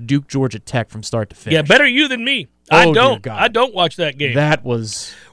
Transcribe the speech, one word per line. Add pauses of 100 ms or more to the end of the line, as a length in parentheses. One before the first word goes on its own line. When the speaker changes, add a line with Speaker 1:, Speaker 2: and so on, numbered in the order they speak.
Speaker 1:
Duke,
Georgia
Tech
from
start
to
finish.
Speaker 2:
Yeah,
better
you
than
me. (200)
I
Speaker 1:
Oh,
dear
Speaker 2:
don't.
Speaker 1:
God.
Speaker 2:
I
don't
watch
that
game.
Speaker 1:
That
was (180)